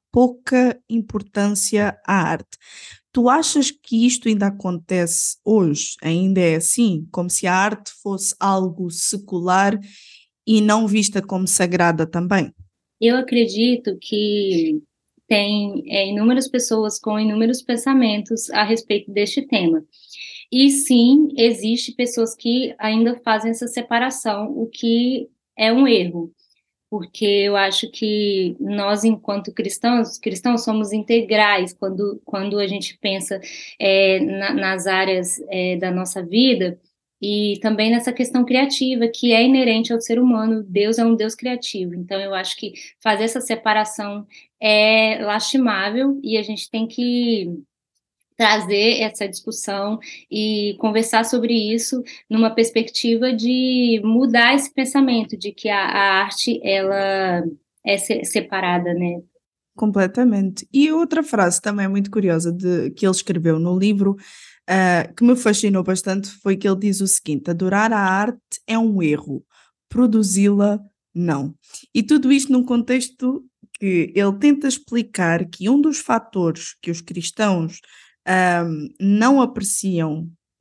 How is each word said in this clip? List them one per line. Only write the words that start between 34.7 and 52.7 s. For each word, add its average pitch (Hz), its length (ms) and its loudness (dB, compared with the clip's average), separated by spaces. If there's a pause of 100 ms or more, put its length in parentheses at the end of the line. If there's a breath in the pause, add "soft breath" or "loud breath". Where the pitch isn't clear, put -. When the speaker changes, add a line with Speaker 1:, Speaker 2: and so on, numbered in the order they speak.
Speaker 2:
áreas, 190 640 0
é, 180 280 -2
da 185 120 -4
nossa 185 320 -4
vida, 180 560 0 (440)
e 208 400 -2
também 220 300 0
nessa 233 200 0
questão 247 320 -2
criativa, 254 640 0
que 233 240 -2
é 226 120 6
inerente 240 500 2
ao 233 80 -2
ser 233 180 -2
humano. 220 480 2
Deus 202 300 0
é 233 80 2
um 233 100 4
Deus 214 200 -2
criativo. 226 580 -6
Então, 180 260 -8
eu 196 140 -6
acho 190 240 -6
que 208 160 -10 (260 loud breath)
fazer 214 260 0
essa 226 140 -4
separação 214 840 -4 (340 soft breath)
é 220 640 2
lastimável 220 1000 0
e 220 120 -2
a 214 60 0
gente 208 280 -10
tem 226 180 -4
que 240 600 -2 (880)
trazer 208 640 2
essa 214 260 -4
discussão 208 720 -6 (320 loud breath)
e 214 480 -2
conversar 220 460 2
sobre 233 280 0
isso 226 480 -2 (260 loud breath)
numa 220 220 2
perspectiva 226 800 0